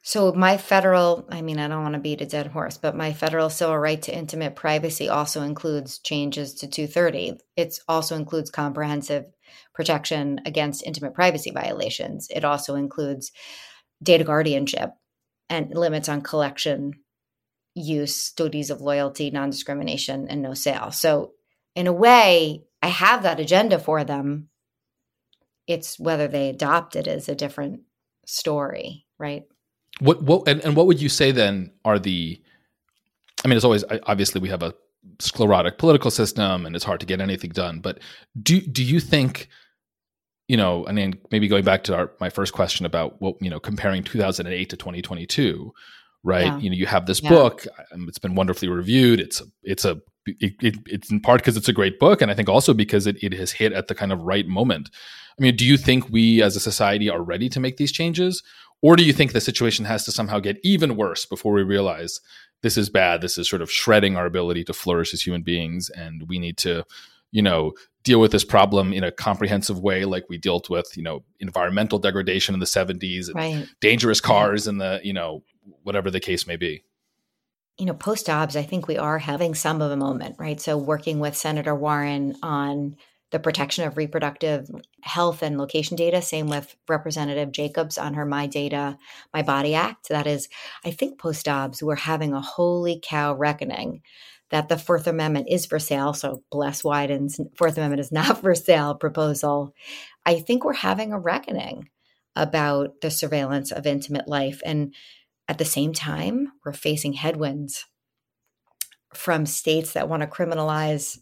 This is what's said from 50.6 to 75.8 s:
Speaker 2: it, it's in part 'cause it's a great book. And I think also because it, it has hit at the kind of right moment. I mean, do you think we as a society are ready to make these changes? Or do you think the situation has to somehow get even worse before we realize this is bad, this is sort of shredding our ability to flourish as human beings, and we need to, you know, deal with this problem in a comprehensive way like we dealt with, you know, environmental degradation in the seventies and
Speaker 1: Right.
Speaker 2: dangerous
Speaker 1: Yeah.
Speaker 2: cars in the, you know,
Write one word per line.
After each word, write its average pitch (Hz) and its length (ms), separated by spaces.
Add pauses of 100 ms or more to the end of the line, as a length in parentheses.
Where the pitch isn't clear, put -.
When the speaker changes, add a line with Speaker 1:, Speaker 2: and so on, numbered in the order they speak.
Speaker 2:
it, 110 140 (100)
it's - 240
in 107 120
part 123 200
'cause 113 140
it's 110 140
a 113 40
great 95 260
book. 190 220
And 107 80
I 101 60
think 104 140
also 127 240
because 104 340
it, 101 160
it 95 100
has 92 200
hit 110 200
at 95 140
the - 80
kind 98 160
of 90 100
right 95 240
moment. 92 440 (500)
I - 20
mean, 127 140
do 120 100
you 139 120
think 127 320
we 113 340
as 98 120
a 98 40
society 104 500
are 85 140
ready 90 260
to 135 100
make 127 180
these 143 140
changes? 170 520 (420)
Or 165 100
do 170 80
you 147 100
think 139 200
the 113 80
situation 117 440
has 107 200
to 110 60
somehow 107 260
get 101 240
even 165 340
worse 95 300
before 104 280
we 101 100
realize 92 580 (400)
this 113 160
is 101 100
bad, 90 320
this 87 160
is 87 140
sort 87 140
of 80 80
shredding 101 440
our 87 120
ability 87 380
to 82 80
flourish 85 380
as - 140
human 87 160
beings, 85 480
and 82 400
we 92 80
need 85 200
to, 85 260 (480)
you 107 100
know, 82 320 (300)
deal 120 160
with 110 120
this 101 120
problem 98 500
in 92 100
a 87 80
comprehensive 98 680
way 95 260
like 92 240
we 87 80
dealt 87 320
with, 85 260
you 87 60
know, 80 220 (160)
environmental 95 580
degradation 95 560
in 95 60
the 90 80
seventies 92 600
and 82 80
Speaker 1:
Right. 160 320 (140)
Speaker 2:
dangerous 113 420
Speaker 1:
Yeah. - 40
Speaker 2:
cars 104 400
in 101 100
the, 95 260
you 101 100
know, 82 280 (400)